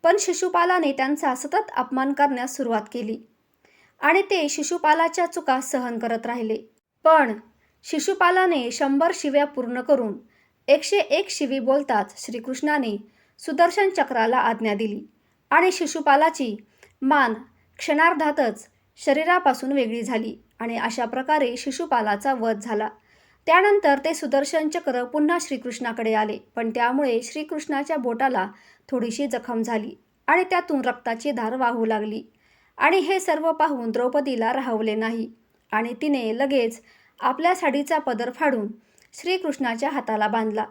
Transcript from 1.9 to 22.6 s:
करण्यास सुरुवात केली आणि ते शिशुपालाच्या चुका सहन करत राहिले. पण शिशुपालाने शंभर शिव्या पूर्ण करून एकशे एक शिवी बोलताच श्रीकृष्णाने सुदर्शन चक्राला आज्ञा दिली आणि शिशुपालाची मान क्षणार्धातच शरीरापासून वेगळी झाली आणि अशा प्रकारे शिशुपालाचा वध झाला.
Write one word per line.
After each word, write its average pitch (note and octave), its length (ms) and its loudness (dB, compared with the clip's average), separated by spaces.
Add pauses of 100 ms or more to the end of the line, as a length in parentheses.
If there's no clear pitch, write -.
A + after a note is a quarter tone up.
करण्यास C4 420 0
सुरुवात A#3 260 -2 (120)
केली A3+ 260 -6 (840)
आणि E4 200 4
ते F#4 280 0
शिशुपालाच्या E4 760 0
चुका D4+ 360 -2
सहन B3 380 -4
करत A3+ 260 -4
राहिले. A#3 320 -4 (460)
पण D4+ 300 6 (500)
शिशुपालाने F4+ 880 2
शंभर C#4+ 420 2
शिव्या C#4+ 320 2
पूर्ण B3 360 -6
करून B3 320 2 (540)
एकशे D4+ 300 4
एक F4 320 0
शिवी C4+ 300 -4
बोलताच B3+ 680 0
श्रीकृष्णाने B3 920 -4 (220)
सुदर्शन F4 500 2
चक्राला B3+ 480 2
आज्ञा A3 360 0
दिली G#3 300 -4 (460)
आणि F4 220 4
शिशुपालाची D4+ 840 2 (460)
मान C4 320 2 (440)
क्षणार्धातच D4+ 880 2 (380)
शरीरापासून D4+ 680 2
वेगळी A#3 300 0
झाली A3+ 360 -4 (220)
आणि A#3 180 -6
अशा A#3 280 -4
प्रकारे C4 520 0
शिशुपालाचा B3+ 760 -2
वध A3+ 260 -2
झाला. A3 300 -4 (560)